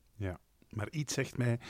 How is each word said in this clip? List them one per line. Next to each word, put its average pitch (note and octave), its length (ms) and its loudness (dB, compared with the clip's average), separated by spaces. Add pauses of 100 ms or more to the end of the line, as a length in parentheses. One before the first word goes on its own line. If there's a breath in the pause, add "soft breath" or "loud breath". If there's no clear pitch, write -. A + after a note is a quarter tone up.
(160)
Ja, F#2+ 220 -2 (320)
maar G#2+ 200 -2
iets D3 240 -2
zegt - 220 0
mij A#2+ 220 4 (120)